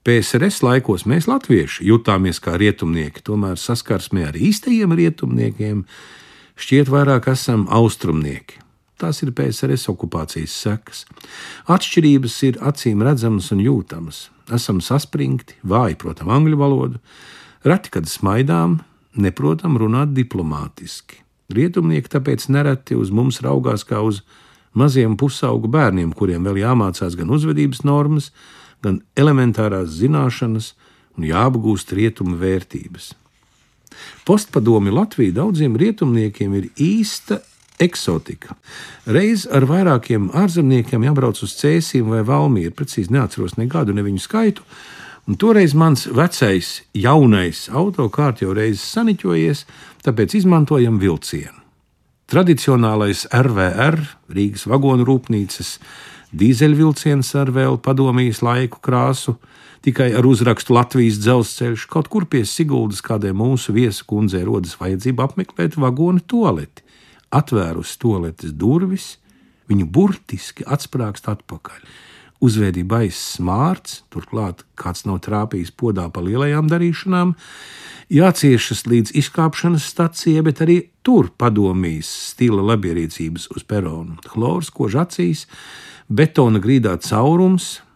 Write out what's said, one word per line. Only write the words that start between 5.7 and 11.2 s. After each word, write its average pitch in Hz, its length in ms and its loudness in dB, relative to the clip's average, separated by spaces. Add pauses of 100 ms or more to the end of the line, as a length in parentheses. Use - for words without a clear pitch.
šķiet 135 320 2
vairāk 135 460 2
esam 110 340 0
austrumnieki. 82 960 0 (340)
Tās 165 240 -4
ir 143 80 -4
P 120 140 -4 (100)
S - 80 -8
R 135 140 -2
S - 100 -6
okupācijas 80 640 -6
sekas. - 540 -8 (680)